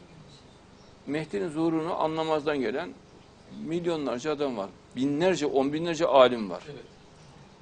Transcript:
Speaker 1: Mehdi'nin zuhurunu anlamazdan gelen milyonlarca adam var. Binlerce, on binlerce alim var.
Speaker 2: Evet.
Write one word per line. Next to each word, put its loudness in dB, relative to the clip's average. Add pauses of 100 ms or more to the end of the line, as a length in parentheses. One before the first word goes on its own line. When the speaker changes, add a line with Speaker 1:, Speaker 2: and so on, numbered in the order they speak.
(1080)
Speaker 1:
Mehdi'nin -6
zuhurunu -2
anlamazdan 0
gelen -4 (720)
milyonlarca -4
adam -2
var. -6 (280)
Binlerce, 2
on 2
binlerce -2
alim 6
var. -8
Speaker 2:
Evet. -16 (760)